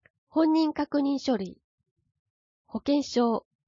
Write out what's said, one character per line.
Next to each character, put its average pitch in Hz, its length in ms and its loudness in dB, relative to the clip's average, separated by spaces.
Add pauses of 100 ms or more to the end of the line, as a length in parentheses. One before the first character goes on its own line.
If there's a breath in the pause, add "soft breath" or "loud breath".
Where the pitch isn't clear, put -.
(300)
本 311 220 2
人 311 220 2
確 294 260 -2
認 277 200 -2
書 254 180 -2
類。 190 240 -10 (1040)
保 - 140 -10
険 285 240 0
証、 233 420 0 (220)